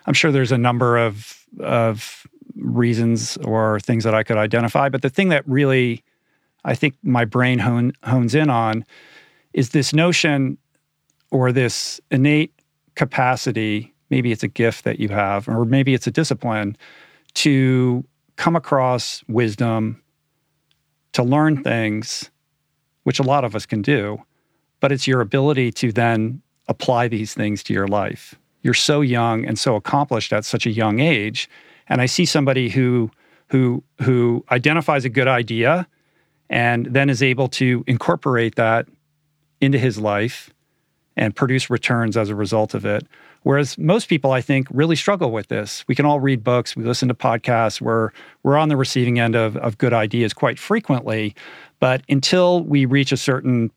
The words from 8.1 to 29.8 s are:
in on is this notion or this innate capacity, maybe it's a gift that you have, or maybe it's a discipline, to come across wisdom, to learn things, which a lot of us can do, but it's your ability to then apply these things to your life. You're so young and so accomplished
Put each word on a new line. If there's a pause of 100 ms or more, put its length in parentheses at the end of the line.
in
on (680)
is
this
notion (760)
or
this (120)
innate (440)
capacity, (160)
maybe
it's
a
gift
that
you
have,
or
maybe
it's
a
discipline, (560)
to (320)
come
across
wisdom, (1120)
to
learn
things, (760)
which
a
lot
of
us
can
do, (580)
but
it's
your
ability
to
then (260)
apply
these
things
to
your
life. (260)
You're
so
young
and
so
accomplished